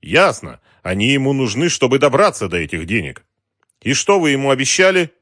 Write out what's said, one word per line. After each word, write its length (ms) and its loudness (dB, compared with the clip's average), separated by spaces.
Ясно, 600 0
они 260 -2
ему 240 0
нужны, 360 -2
чтобы 300 0
добраться 500 2
до 100 -6
этих 280 -6
денег». 380 -6
«И 120 -4
что 260 2
вы 100 2
ему 200 0
обещали?» 600 2